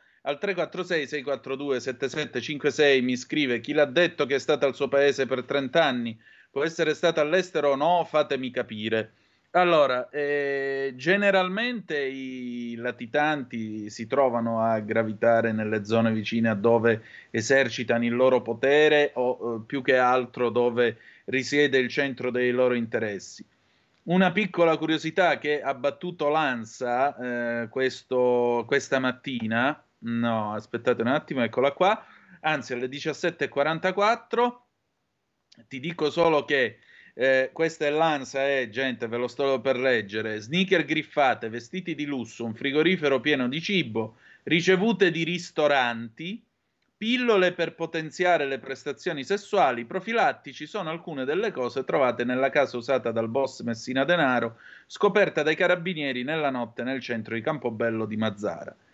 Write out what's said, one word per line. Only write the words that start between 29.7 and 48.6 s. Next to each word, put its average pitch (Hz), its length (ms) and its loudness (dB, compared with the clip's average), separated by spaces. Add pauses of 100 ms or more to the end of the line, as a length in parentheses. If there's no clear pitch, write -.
no, 117 540 -2
aspettate 117 480 -2
un 113 60 0
attimo, 135 340 -2
eccola 123 300 0
qua, 196 340 0 (360)
anzi 147 320 -4
alle 123 160 -4
diciassette 147 560 -4
e - 20 -2
quarantaquattro, 196 1160 0 (1040)
ti 131 100 -12
dico 156 300 -4
solo 160 340 2
che, 131 360 0 (340)
eh, 131 400 2
questa 160 320 -2
è 143 60 2
l'ansa, 143 540 0
eh, 135 240 0
gente, 120 380 -4
ve 113 80 -4
lo 123 140 -2
sto 135 320 0
per 131 160 0
leggere, 107 640 -2
sneaker 170 420 2
griffate, 139 640 0
vestiti 151 480 -8
di 147 80 -8
lusso, 123 400 -6
un 110 120 -6
frigorifero 147 680 2
pieno 131 260 2
di 147 140 -4
cibo, 120 560 -2 (260)
ricevute 185 680 4
di 165 120 -4
ristoranti, 147 1200 -2 (600)
pillole 220 480 4
per 165 240 -4
potenziare 160 720 0
le 135 140 -4
prestazioni 135 640 -6